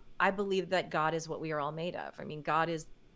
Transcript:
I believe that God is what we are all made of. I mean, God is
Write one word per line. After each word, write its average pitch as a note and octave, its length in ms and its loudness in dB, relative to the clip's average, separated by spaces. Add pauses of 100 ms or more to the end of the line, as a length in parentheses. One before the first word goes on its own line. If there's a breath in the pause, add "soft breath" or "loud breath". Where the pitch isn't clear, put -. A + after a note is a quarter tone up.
(180)
I F#3+ 140 6
believe F#3+ 380 0
that F3 200 2
God D#3+ 240 2
is D#3+ 140 -2
what D3+ 120 -4
we D#3 120 -4
are D3+ 80 0
all C#3+ 100 0
made E3 240 -4
of. C#2+ 240 -8
I - 60 -10
mean, D3+ 180 -8
God D#3+ 260 4
is D#3+ 180 -4 (300)